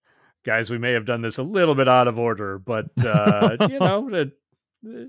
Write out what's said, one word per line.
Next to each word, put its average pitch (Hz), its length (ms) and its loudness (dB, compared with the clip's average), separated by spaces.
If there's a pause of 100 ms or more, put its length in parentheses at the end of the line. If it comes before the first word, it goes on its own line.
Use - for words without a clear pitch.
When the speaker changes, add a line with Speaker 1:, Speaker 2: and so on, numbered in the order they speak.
(440)
Speaker 1:
Guys, 113 260 -2
we 120 80 -4
may 123 140 -2
have 113 120 0
done 117 180 -4
this 113 160 -6
a 131 40 -6
little 175 320 2
bit 131 140 4
out 127 180 6
of 113 120 -2
order, 104 400 -4
but, 107 280 -6 (180)
uh, 107 580 2
Speaker 2:
<laughs> 196 60 2
Speaker 1:
you 269 120 -4
know, 196 340 0
it, 147 160 -2 (800)